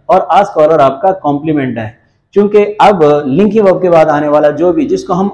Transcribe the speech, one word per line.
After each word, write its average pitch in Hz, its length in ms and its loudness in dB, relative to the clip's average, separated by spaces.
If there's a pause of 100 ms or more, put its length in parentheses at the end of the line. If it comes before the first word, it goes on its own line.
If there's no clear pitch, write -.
और 185 240 0
a 180 140 4
scholar 156 340 2
आपका 135 300 0 (100)
compliment 143 580 -4
है। 110 100 -10 (460)
क्योंकि 208 300 2 (160)
अब 185 200 2 (260)
linking 202 380 0
verb 180 180 2
के 180 80 0
बाद 160 180 4
आने 147 200 -2
वाला 147 240 2
जो 165 200 0
भी, 160 140 0
जिसको 185 280 -4
हम 190 180 -2